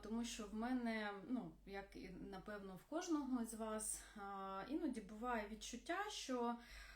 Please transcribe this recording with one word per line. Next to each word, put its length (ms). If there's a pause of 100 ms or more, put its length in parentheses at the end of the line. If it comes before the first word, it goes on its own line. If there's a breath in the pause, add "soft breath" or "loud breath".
тому 220
що 220
в 80
мене, 580 (160)
ну, 240 (140)
як 300
і, 140 (200)
напевно, 460
в 140
кожного 560
з 80
вас, 480 (140 loud breath)
а, 520
іноді 320
буває 480
відчуття, 500 (100)
що, 480 (400 loud breath)